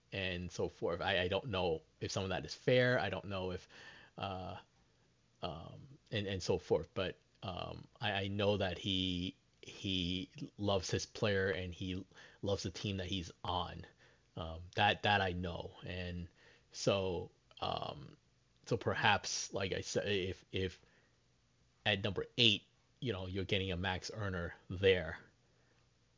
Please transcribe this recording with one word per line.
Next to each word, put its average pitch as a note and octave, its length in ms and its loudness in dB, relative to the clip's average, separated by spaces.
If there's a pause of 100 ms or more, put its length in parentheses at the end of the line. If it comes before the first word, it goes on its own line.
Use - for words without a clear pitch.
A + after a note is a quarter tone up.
(140)
and F2+ 360 -2
so F2+ 200 -2
forth. E2+ 320 -2
I, F#2 220 4
I F2+ 40 2
don't G2 220 0
know F2+ 320 0 (180)
if G#2 120 -4
some G2 120 -2
of F#2+ 60 -2
that D2+ 160 -2
is - 80 -10
fair. B2+ 480 4
I G2 80 -2
don't F#2 160 -4
know F#2+ 260 -4
if, F#2 160 -8 (500)
uh, F#2 380 -6 (840)
um, E2 320 -8 (400)
and, G#2 120 0
and F#2+ 160 -2
so F#2+ 160 4
forth. F#2 360 0
But, F#2 220 -2 (260)
um, F2 420 -6 (160)
I, G#2+ 120 0
I G2 180 0
know G2+ 260 4
that F#2+ 220 2
he, F#2 580 0 (240)
he F#2 720 -2 (280)
loves G2 320 0
his - 160 0
player G2 440 0
and F2+ 240 -2
he F#2 280 -4 (420)
loves G2 200 0
the F#2+ 60 -4
team G2 260 -4
that F2+ 120 -4
he's F2+ 220 -2 (140)
on. F2 420 -4 (520)
Um, E2 220 -6 (160)
that, G#2 280 4
that G2+ 160 6
I F#2+ 140 2
know. F2+ 380 -4 (140)
And F2+ 420 -6 (440)
so, F#2+ 580 0 (320)
um, - 460 -4 (600)
so - 100 0
perhaps, - 760 2
like G2 200 -2
I F2 80 0
said, - 260 -2
if, F#2 460 -2
if F#2+ 260 -2 (1040)
at G#2 160 4
number G2+ 240 0 (120)
eight, A2+ 240 8 (400)
you A#2+ 100 0
know, F#2 160 -4
you're F#2+ 160 -2
getting F#2+ 300 0
a - 20 0
max F#2 400 -2
earner F#2 380 -4 (160)
there F2+ 480 4 (1000)